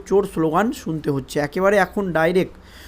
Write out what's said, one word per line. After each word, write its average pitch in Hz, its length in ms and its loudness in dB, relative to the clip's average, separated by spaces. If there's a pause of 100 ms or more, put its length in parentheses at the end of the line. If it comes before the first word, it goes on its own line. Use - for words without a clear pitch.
চোর" 196 280 2
স্লোগান 165 380 2
শুনতে 160 400 -6
হচ্ছে। 139 280 -4
একেবারে 190 380 2
এখন 190 360 0
ডাইরেক্ট 170 400 2 (340)